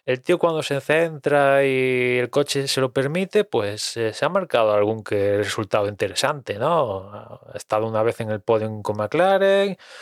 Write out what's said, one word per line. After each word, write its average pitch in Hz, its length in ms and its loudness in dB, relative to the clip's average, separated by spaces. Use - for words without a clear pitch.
el 127 160 -2
tío 175 180 2
cuando 160 240 0
se 139 180 -4
centra 143 840 2
y 127 540 0
el 123 100 -2
coche 139 380 -2
se 135 140 -2
lo 127 120 0
permite, 180 500 0
pues, 107 540 -4
eh, 110 160 -2
se - 120 -2
ha 151 40 2
marcado 123 440 2
algún 104 300 2
que 101 340 0
resultado 104 500 0
interesante, 104 720 -4
¿no? 113 520 -2
Ha - 440 -18
estado 110 320 -2
una 110 160 0
vez 113 180 0
en 110 100 -4
el 107 100 -4
podium 110 400 0
con 104 160 -4
McLaren, 196 800 2